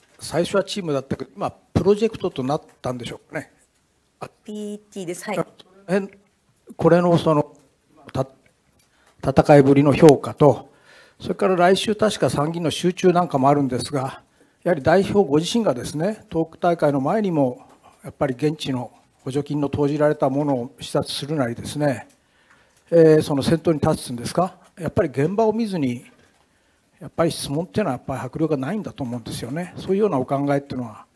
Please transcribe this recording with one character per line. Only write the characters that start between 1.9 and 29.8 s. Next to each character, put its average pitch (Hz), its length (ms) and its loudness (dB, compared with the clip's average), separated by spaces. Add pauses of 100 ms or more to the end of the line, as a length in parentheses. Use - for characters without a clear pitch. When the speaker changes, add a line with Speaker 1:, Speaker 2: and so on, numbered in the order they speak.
Speaker 1:
ジ 208 120 -2
ェ 214 40 2
ク - 80 -14
ト 180 140 -6
と - 120 -8
な 135 120 -2
っ 156 60 -4 (200)
た 127 120 -4
ん 127 40 -10
で 117 80 -12
し - 60 -12
ょ 107 160 -14
う - 60 -18
か 160 60 -8
ね。 - 120 -12 (680)
あ、 208 80 -12 (160)
Speaker 2:
ピ 208 300 -10
ー - 20 -10
テ - 240 -14
ィ - 20 -8
ー - 20 -12
で 170 80 -6
す。 180 120 -14
は 214 80 -6
い。 180 120 -4 (440)
Speaker 1:
え、 196 120 0 (760)
こ 165 120 4
れ 170 120 6
の 170 160 4
そ 156 180 2
の、 - 180 0 (600)
た-、 135 120 -4 (960)
戦 - 360 4
い 143 60 8
ぶ 135 120 4
り 139 80 4
の 147 100 2
評 143 240 8
価 - 160 -8
と、 139 360 2 (500)
そ - 80 -12
れ 180 80 -4
か 196 140 0
ら 185 80 0
来 180 180 4
週 208 180 -2
確 - 240 -2
か 139 120 0
参 143 240 -2
議 165 40 -8
院 175 60 -6
の 151 80 -2
集 175 220 -2
中 185 160 2
な 175 120 4
ん 170 60 0
か 147 100 -2
も 135 120 4
あ 147 40 6
る 143 80 2
ん 139 60 0
で 123 120 -2
す 123 120 -8
が、 131 320 -6 (400)
や 170 80 2
は - 20 4
り 147 80 -4
代 160 200 4
表 196 280 2
ご 143 80 4
自 170 180 -2
身 233 80 0
が 165 100 2
で 120 120 -8
す - 100 -8
ね、 185 340 -4
ト 160 160 -2
ー - 60 -12
ク - 60 -20
大 170 200 0
会 151 160 2
の 139 80 -2
前 180 200 -2
に 196 100 -2
も、 139 360 -2 (360)
や - 60 -16
っ - 40 -14
ぱ 147 140 -2
り 131 60 -2
現 151 220 -2
地 151 160 -8
の 123 200 -6 (320)
補 135 80 -8
助 139 120 -2
金 147 180 -4
の 139 80 0
投 143 180 0
じ 147 100 -2
ら 151 120 4
れ 151 60 0
た 147 140 0
も 143 160 -2
の 143 100 0
を 123 240 -6
視 - 100 -14
察 - 240 -4
す - 140 -8
る 156 80 -4
な 131 120 -2
り 117 60 -6
で 104 120 -12
す 113 120 -10
ね、 139 300 -2 (840)
え 160 300 8
ー、 - 20 2
そ 147 140 -2
の 135 80 0
先 156 160 2
頭 170 140 2
に 147 60 -2
立 156 260 0
つ 131 80 -10
ん - 20 -8
で 117 100 -8
す - 80 -8
か、 180 240 -2 (220)
や 156 80 -6
っ - 40 -6
ぱ 214 120 0
り 156 60 -2
現 139 240 -2
場 220 120 2
を 214 80 2
見 226 140 -2
ず 190 100 -4
に、 123 280 -4 (960)
や 143 80 -16
っ - 40 -20
ぱ 165 140 0
り 165 60 0
質 - 200 -8
問 139 140 -2
っ - 20 -12
て - 140 -2
い - 20 2
う - 0 -
の 160 80 -2
は 120 60 -4
や - 40 -14
っ - 40 -20
ぱ 139 100 -6
り 123 60 -8
迫 127 180 -8
力 156 160 0
が - 20 0
な 131 160 -4
い 220 40 -4
ん 190 60 -8
だ - 100 -12
と 143 100 -10
思 120 140 -6
う - 20 -10
ん 113 40 -14
で - 100 -12
す - 80 -10
よ - 100 -10
ね。 175 260 -8
そ - 120 -8